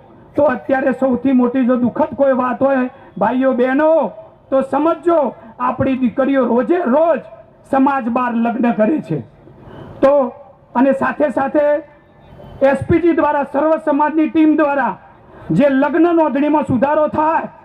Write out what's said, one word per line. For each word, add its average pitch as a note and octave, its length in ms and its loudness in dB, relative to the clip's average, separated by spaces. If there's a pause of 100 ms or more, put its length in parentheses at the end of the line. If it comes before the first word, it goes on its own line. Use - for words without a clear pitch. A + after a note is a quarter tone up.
(340)
તો C#4+ 200 2
અત્યારે C4 460 -2
સૌથી C4 400 0
મોટી A#3+ 280 0
જો B3 160 0
દુઃખદ D4 340 -2
કોઈ C4 240 2
વાત B3 180 -4
હોય C4 300 0 (280)
ભાઈઓ B3+ 360 0
બહેનો C4+ 400 2 (560)
તો C4+ 120 0
સમજજો, D#4+ 560 0 (400)
આપણી B3+ 420 -2
દીકરીઓ C4 440 0
રોજે A#3+ 420 0
રોજ D4 340 2 (500)
સમાજ C4+ 460 0
બહાર A#3+ 180 -4
લગ્ન A#3 400 -2
કરે A#3+ 260 0
છે. D3+ 180 -6 (840)
તો C4+ 120 4 (600)
અને C4 200 2
સાથે C4+ 360 -2
સાથે C#4 340 -2 (960)
એસ C4+ 280 2
પી E4+ 140 2
જી E4+ 140 2
દ્વારા, D4 360 -2
સર્વ D4+ 200 0 (120)
સમાજની D4+ 460 0
ટીમ D#4 260 2
દ્વારા C#4+ 380 0 (560)
જે B3 200 2
લગ્ન C#4+ 460 2
નોંધણીમાં D4 500 2
સુધારો C#4+ 420 0
થાય D#4 400 -2 (160)